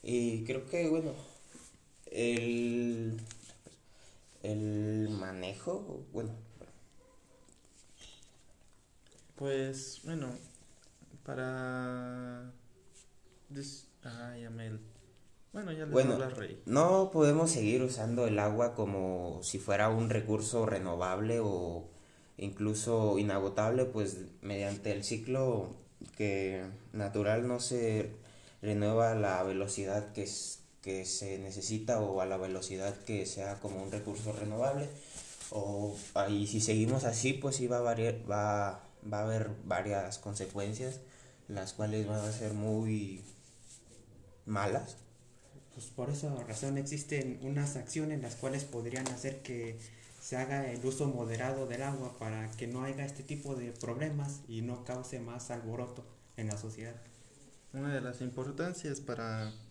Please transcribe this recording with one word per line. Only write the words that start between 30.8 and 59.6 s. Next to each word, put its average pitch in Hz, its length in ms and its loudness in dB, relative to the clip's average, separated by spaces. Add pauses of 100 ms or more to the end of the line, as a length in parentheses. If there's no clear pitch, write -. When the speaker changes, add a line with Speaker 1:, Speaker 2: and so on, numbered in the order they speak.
Speaker 1:
que 95 220 -2
se 98 340 -4
necesita 107 600 0
o 95 200 2
a 92 60 4
la 95 120 0
velocidad 95 560 -2 (100)
que 101 200 0
sea 98 360 -6
como 98 220 -4
un 101 100 -6
recurso 104 400 -4
renovable. 120 560 0 (600)
O, 104 460 -2 (180)
ah, 98 140 4
y 104 200 2
si 107 120 0
seguimos 113 440 4
así, 117 300 2
pues, 135 220 0
sí 127 120 0
va 123 100 4
a 123 40 2
variar, 117 340 4 (140)
va, 104 540 2 (260)
va 104 100 0
a 107 40 2
haber 110 260 2 (140)
varias 95 540 0
consecuencias, 101 840 -4 (480)
las 98 240 -4
cuales 107 340 0
van 107 140 0
a 104 120 -2
ser 110 200 -2
muy 107 680 0 (1200)
malas. 104 500 0 (800)
Speaker 3:
Pues 113 120 -12
por 127 240 -6
esa 147 240 -2 (100)
razón 135 320 -2
existen 143 640 -2
unas 143 340 0
acciones 151 440 -2
las 120 140 -6
cuales 139 300 -2
podrían 123 440 -4
hacer 135 340 -6
que 117 360 -6 (420)
se - 160 -6
haga 135 340 0
el 120 140 -6
uso 135 220 2
moderado 127 600 0
del 120 180 -4
agua 131 340 -4
para 110 340 -4
que 120 140 -6
no 123 160 -4
haya 135 240 -4
este 139 160 -10
tipo 139 320 -4
de 120 160 -4
problemas 143 800 -4
y 113 140 -4
no 123 220 -4
cause 127 360 -6
más 120 320 -8
alboroto 117 520 -6 (320)
en 110 120 -2
la 104 100 -4
sociedad. 110 380 -10 (760)
Speaker 2:
Una 139 220 -2
de 131 60 0
las 120 200 -6
importancias 135 800 -4
para 110 520 -4 (180)